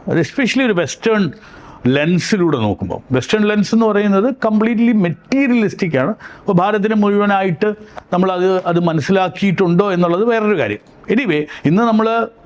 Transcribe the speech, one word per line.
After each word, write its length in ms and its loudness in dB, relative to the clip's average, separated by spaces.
അത് 120 0
especially 460 -2
ഒരു 60 0
വെസ്റ്റേൺ 600 -2
ലെൻസിലൂടെ 720 0
നോക്കുമ്പോൾ. 420 -4
വെസ്റ്റേൺ 300 0
ലെൻസ് 320 0
എന്ന് 120 2
പറയുന്നത് 480 0
കംപ്ലീറ്റ്ലി 480 2
മെറ്റീരിയലിസ്റ്റിക് 1080 0
ആണ്. 120 0
അപ്പോൾ 420 -8
ഭാരതത്തിന് 420 0
മുഴുവനായിട്ട് 800 0
നമ്മളത്, 540 0
അത് 140 0
മനസ്സിലാക്കിയിട്ടുണ്ടോ 1120 0
എന്നുള്ളത് 320 2
വേറൊരു 340 2
കാര്യം. 200 -2
Anyway, 300 0
ഇന്ന് 180 2
നമ്മൾ 460 0